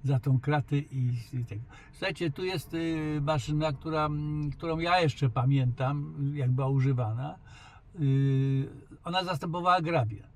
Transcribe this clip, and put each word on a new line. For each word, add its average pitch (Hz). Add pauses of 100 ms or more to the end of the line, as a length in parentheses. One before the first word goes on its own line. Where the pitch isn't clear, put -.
za 135
tą 131
kratę 147
i, 131 (200)
i 123
tego. 107 (300)
Słuchajcie, 175
tu 185
jest, 185
e, 160
maszyna, 151
która, 156
m, 151
którą 160
ja 170
jeszcze 143
pamiętam, 135 (180)
jak 131
była 131
używana. 127 (600)
E, 185 (1040)
ona 180
zastępowała 180
grabie. 135